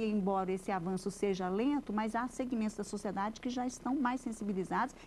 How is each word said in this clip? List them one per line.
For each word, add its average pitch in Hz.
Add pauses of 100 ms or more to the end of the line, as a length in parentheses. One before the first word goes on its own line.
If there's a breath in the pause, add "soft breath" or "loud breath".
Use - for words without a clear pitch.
embora 190
esse 190
avanço 185
seja 185
lento, 247
mas 214
há 233
segmentos 240
da 208
sociedade 202
que 254
já 247
estão 254
mais 254
sensibilizados 208 (140 loud breath)